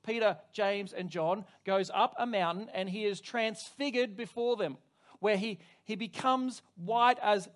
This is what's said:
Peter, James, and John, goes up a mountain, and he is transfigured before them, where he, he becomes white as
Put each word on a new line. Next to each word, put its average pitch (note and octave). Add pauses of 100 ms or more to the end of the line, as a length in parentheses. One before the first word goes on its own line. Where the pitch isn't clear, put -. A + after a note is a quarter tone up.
Peter, A3 (160)
James, G3+
and F3+
John, F3 (180)
goes F#3+
up A#3
a A#3+
mountain, F#3+
and F#3+
he G#3+
is G3
transfigured A#3+
before A#3+
them, D#3+ (440)
where G#3
he, G#3 (260)
he G#3+
becomes B3+ (160)
white A#3+
as G#3